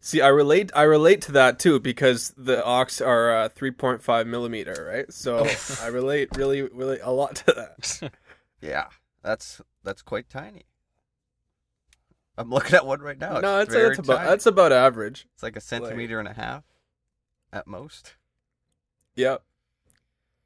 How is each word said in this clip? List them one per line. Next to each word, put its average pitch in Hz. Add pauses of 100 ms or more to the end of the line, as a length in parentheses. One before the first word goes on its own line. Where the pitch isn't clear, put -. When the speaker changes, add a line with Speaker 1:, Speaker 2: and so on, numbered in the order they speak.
Speaker 1:
See, 156
I 139
relate, 147
I 147
relate 156
to -
that 127
too, 151
because 127
the 127
Ox 123
are, 117
uh, 110
three 135
point 123
five 117
millimeter, 113
right? 120
So 120 (200)
Speaker 2:
<laughs> 135
Speaker 1:
I 117
relate 131
really, 139
really 131
a 120
lot 127
to -
that. -
Speaker 2:
<laughs> - (400)
Yeah, 73 (360)
that's, - (240)
that's 98
quite -
tiny. 175 (1700)
I'm 117
looking 139
at 151
one 135
right 143
now. 139
Speaker 1:
No, 196
Speaker 2:
It's 208
Speaker 1:
it's, 226
Speaker 2:
very 226
Speaker 1:
that's -
about, 131
Speaker 2:
tiny. -
Speaker 1:
that's 202
about 185
average. 123
Speaker 2:
It's -
like 110
a 110
Speaker 1:
Like -
Speaker 2:
centimeter 117
and 104
a 104
half, 117 (880)
at -
most. 107 (1000)
Speaker 1:
Yep. 131 (1040)